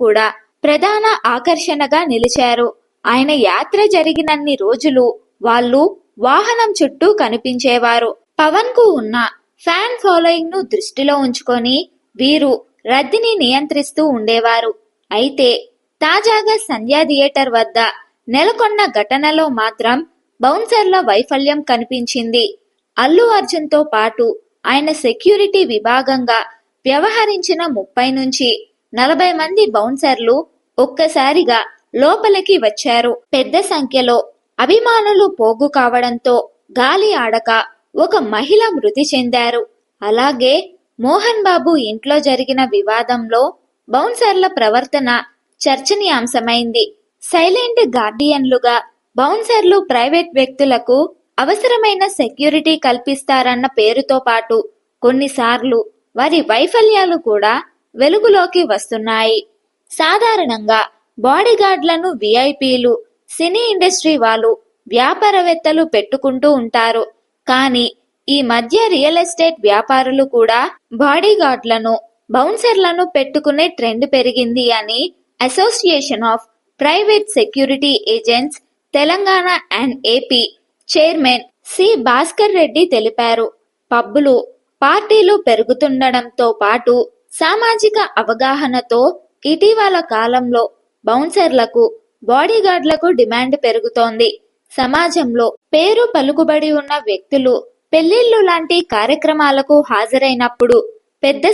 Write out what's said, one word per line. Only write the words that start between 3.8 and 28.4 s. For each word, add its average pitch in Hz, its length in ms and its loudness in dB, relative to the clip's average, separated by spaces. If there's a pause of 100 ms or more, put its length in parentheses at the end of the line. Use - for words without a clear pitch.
జరిగినన్ని 311 680 0
రోజులు 262 420 0 (420)
వాళ్ళు 240 360 2 (440)
వాహనం 427 520 2
చుట్టూ 330 300 0 (120)
కనిపించేవారు. 240 880 0 (300)
పవన్ 339 380 2
కు 480 80 6 (160)
ఉన్న 220 160 -6 (480)
ఫ్యాన్ 415 400 -2
ఫాలోయింగ్ 339 500 2
ను 381 60 -4 (120)
దృష్టిలో 285 440 -2 (100)
ఉంచుకొని 240 500 -2 (400)
వీరు 285 340 2 (420)
రద్దీని 440 500 0
నియంత్రిస్తూ 285 640 -2
ఉండేవారు. 226 640 0 (400)
అయితే 254 380 0 (520)
తాజాగా 427 540 0 (140)
సంధ్యా 254 340 -2
థియేటర్ 277 540 0
వద్ద 226 200 -2 (580)
నెలకొన్న 427 460 0 (180)
ఘటనలో 302 460 0 (140)
మాత్రం 226 400 -2 (400)
బౌన్సర్ల 381 560 0 (140)
వైఫల్యం 277 520 0
కనిపించింది. 240 840 -2 (520)
అల్లు 320 300 4 (100)
అర్జున్తో 302 460 -2 (100)
పాటు 226 340 0 (380)
ఆయన 285 240 0 (160)
సెక్యూరిటీ 403 580 2 (100)
విభాగంగా 240 680 0 (440)
వ్యవహరించిన 370 760 0 (160)
ముప్పై 247 340 -4
నుంచి 262 400 -2 (420)